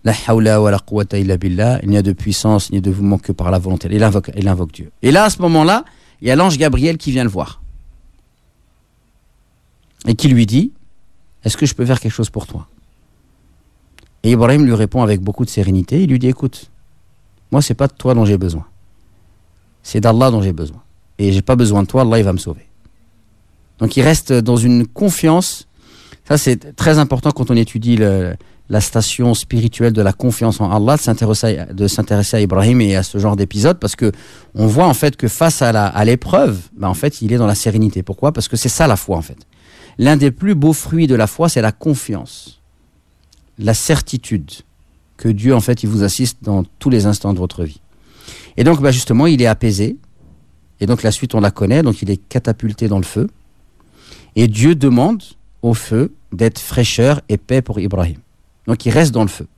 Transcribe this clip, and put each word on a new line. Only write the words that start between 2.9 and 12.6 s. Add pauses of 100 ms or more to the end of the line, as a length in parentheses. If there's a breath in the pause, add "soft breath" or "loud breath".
mouvement
que
par
la
volonté.
Il
invoque,
il
invoque
Dieu. (100)
Et
là,
à
ce
moment-là, (360 soft breath)
il
y
a
l'ange
Gabriel
qui
vient
le
voir. (2500)
Et
qui
lui
dit, « (680)
Est-ce
que
je
peux
faire
quelque
chose
pour
toi ? » (1600)